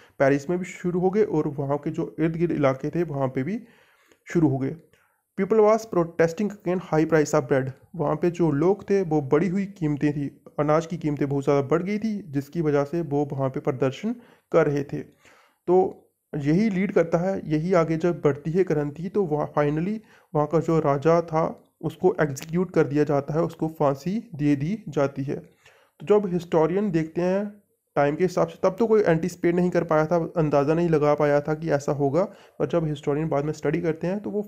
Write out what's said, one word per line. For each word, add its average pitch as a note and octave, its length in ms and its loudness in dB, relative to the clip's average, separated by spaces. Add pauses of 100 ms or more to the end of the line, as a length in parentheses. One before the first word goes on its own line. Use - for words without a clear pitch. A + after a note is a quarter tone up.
(180)
पेरिस C#3 320 2
में F3+ 80 -2
भी F#3 60 -8
शुरू F3 360 -4
हो F#3 100 2
गए G#3+ 140 2
और D3+ 240 0
वहाँ C#3+ 300 -4
के D#3+ 120 -6
जो D#3+ 300 -6
इर्द E3 160 0
गिर्द E3 160 0
इलाके C#3 380 0
थे, E3+ 120 -2
वहाँ C#3 260 -2
पे C3 140 -4
भी G3+ 200 -6 (640)
शुरू D#3+ 240 2
हो C3 100 -2
गए। C3+ 180 -6 (640)
People G#3+ 240 4
was A3 160 6 (140)
protesting E3+ 540 0
against F3+ 360 -4 (100)
high D#3 120 4
price D#3 280 2
of C#3 140 2
bread, C3 220 0 (260)
वहाँ D3+ 200 -2
पे F3 140 0
जो E3+ 200 0
लोग F3 400 0
थे, G3 120 2
वो D#3 180 0
बढ़ी D3 280 2
हुई F#3+ 180 -2
कीमतें D3 460 -2
थी, C#3+ 300 -8 (160)
अनाज D#3 280 2
की F3 100 -8
कीमतें D3 320 -2
बहुत C#3 160 -2
ज़्यादा C#3+ 180 4
बढ़ D#3+ 200 0
गई G#3 160 -4
थी, G#3 340 -6
जिसकी C#3 280 -6
वजह C#3+ 240 2
से E3+ 160 -4
वो C#3+ 320 -2
वहाँ C3+ 180 -2
पे C#3+ 100 -8
प्रदर्शन C#3+ 560 -4 (360)
कर D#3+ 140 4
रहे C#3 180 -2
थे। - 360 -12 (460)
तो F#3 400 2 (300)
यही E3 340 2
लीड F#3+ 220 -2
करता E3+ 260 2
है, F#3 320 -4
यही D#3 220 0
आगे E3 240 2
जब E3+ 240 0
बढ़ती D3 300 0
है F3+ 140 2
क्रांति, D3+ 440 -2
तो G3+ 160 0
वहाँ D3 340 -2
finally D#3 400 0 (360)
वहाँ D3 120 2
का D#3+ 140 2
जो D#3+ 180 2
राजा D#3 420 2
था, E3 440 -4 (180)
उसको E3+ 380 0
एग्जीक्यूट D#3+ 500 -2
कर D#3+ 140 2
दिया C#3+ 200 0
जाता C#3+ 300 -2
है, E3 80 2
उसको D#3+ 260 -4
फांसी D#3+ 640 -2
दे C#3+ 220 2
दी E3+ 320 -4
जाती C#3 340 -2
है। C#3 140 -6 (640)
तो D3 60 -16
जब G3+ 260 2
हिस्टोरियन F3 580 0
देखते D#3+ 300 -2
हैं G3 420 -2 (340)
टाइम D3 200 2
के F3+ 80 0
हिसाब F3 240 0
से, - 140 -18
तब F#3 160 0
तो A#3 80 2
कोई G#3+ 160 4
एंटिसिपेट E3+ 520 0
नहीं F3+ 160 2
कर E3+ 140 0
पाया D#3 220 2
था, E3 300 0
अंदाज़ा D3+ 380 2
नहीं E3+ 140 2
लगा D3 260 4
पाया D3 260 2
था D#3 140 -2
कि D#3+ 160 -4
ऐसा C#3+ 220 0
होगा, C#3+ 320 0
पर - 420 -8
जब D#3+ 200 0
हिस्टोरियन D3+ 420 -2
बाद C#3+ 160 0
में D3+ 80 -2
स्टडी D3+ 280 -2
करते E3 260 -2
हैं, G3 140 -4
तो G3+ 100 -8
वो G3+ 180 -4